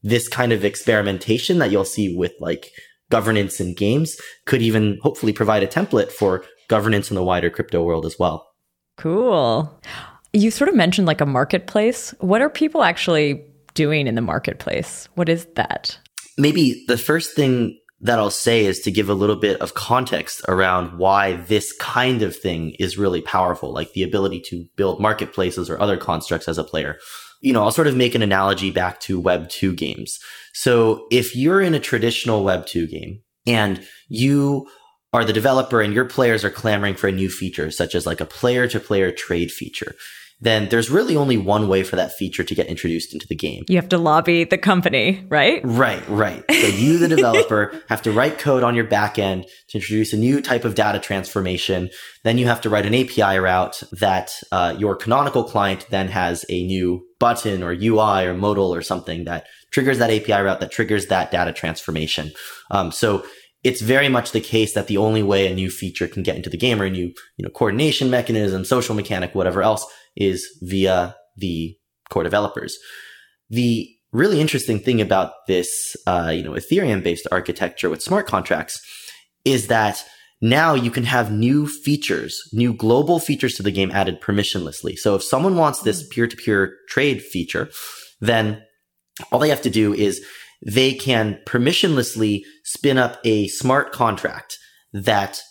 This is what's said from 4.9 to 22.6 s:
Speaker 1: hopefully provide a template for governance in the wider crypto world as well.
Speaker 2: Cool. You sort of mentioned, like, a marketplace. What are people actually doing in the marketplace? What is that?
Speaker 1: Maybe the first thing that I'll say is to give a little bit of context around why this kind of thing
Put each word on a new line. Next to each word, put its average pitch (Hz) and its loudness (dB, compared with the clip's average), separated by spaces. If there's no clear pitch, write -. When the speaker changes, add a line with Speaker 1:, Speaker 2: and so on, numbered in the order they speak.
Speaker 1:
hopefully 113 0
provide 107 2
a 98 0
template - 0
for 92 0
governance 104 2
in 101 -2
the 92 0
wider 87 2
crypto - -2
world 82 0
as 82 -8
well. 78 -2
Speaker 2:
Cool. 160 0
You 214 4
sort 285 2
of 381 2
mentioned, 185 4
like, 156 2
a 147 2
marketplace. 147 0
What 190 4
are 285 2
people 311 0
actually 156 2
doing 147 0
in 113 -2
the 117 0
marketplace? - -6
What 175 0
is 170 0
that? - -4
Speaker 1:
Maybe 143 2
the 120 2
first 160 -2
thing 127 2
that 113 2
I'll 104 2
say 117 2
is 95 0
to 107 -2
give 98 0
a 101 4
little 101 2
bit 101 2
of 87 -6
context - -2
around 90 2
why 95 2
this 95 -2
kind 123 0
of 92 -2
thing 82 -4